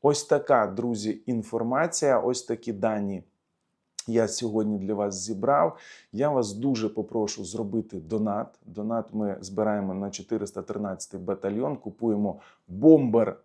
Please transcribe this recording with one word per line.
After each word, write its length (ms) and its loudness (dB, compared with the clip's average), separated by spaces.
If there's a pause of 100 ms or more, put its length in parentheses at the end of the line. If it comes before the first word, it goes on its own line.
Ось 220 4
така, 440 4
друзі, 580 -2
інформація: 920 0
ось 240 0
такі 300 -6
дані 500 -2 (840)
я 200 4
сьогодні 500 -2
для 160 -4
вас 220 -2
зібрав. 640 0 (360)
Я 160 0
вас 240 0
дуже 360 0
попрошу 560 -4
зробити 520 -6
донат. 500 -2 (180)
Донат 480 -6
ми 280 -2
збираємо 520 0
на 180 -6
чотириста 500 -6
тринадцятий 580 -8
батальйон, 560 -4
купуємо 640 -2 (280)
бомбер 760 6